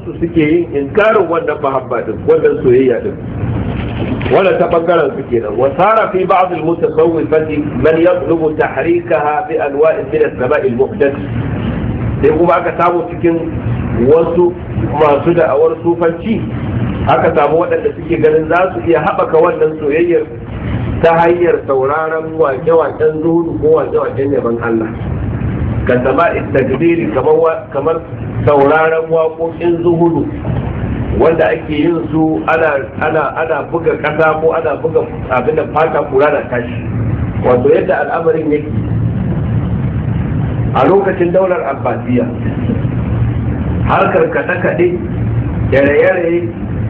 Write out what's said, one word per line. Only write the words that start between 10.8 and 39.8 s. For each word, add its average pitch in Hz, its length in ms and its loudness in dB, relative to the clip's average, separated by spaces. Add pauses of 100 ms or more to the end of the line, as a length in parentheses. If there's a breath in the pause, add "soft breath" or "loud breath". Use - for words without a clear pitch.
Sai 147 80 6
kuma 170 240 2
aka 175 240 0
samu 175 280 2
cikin 165 300 -2 (680)
wasu 170 460 4 (420)
masu 151 400 2
da'awar 160 440 2
sufanci, 170 600 0 (640)
aka 165 300 2
samu 156 280 2
waɗanda 165 320 0
suke 160 240 -4
ganin 156 300 2
za 175 260 2
su 170 120 -6
iya 160 160 2
haɓaka 160 360 0
wannan 156 400 2
soyayyar 156 480 0 (760)
ta 165 180 4
hanyar 170 480 2
sauraron 156 680 -2
waƙe-waƙen 156 880 2
zuhudu 165 360 0
ko 143 100 0 (140)
waƙe-waƙen 139 500 -2
yaban 117 280 -2
Allah. 113 300 -2 (880)
Ka - 180 0
sama'i 143 520 0
takbiri, 143 640 0
kamar 143 240 2
wa, 160 180 2 (140)
kamar 156 340 -2 (440)
sauraron 160 640 4
waƙoƙin 165 720 0
zuhudu 165 440 2 (880)
wanda 160 400 2
ake 160 180 -4
yin 156 380 0
su 160 380 0
ana, 151 420 0 (140)
ana, 151 340 -2
ana 156 320 -2
buga 156 320 -2
ƙasa 156 400 2
ko 160 140 2
ana 156 260 -2
buga 156 220 0 (240)
abin 131 320 0
da 143 160 -2
fata 156 340 0
kura 139 240 2
na 107 160 0
tashi. 113 380 -6 (540)
Wato 123 280 2
yadda 160 400 2
al'amarin 160 400 0
yake 147 240 -2 (2000)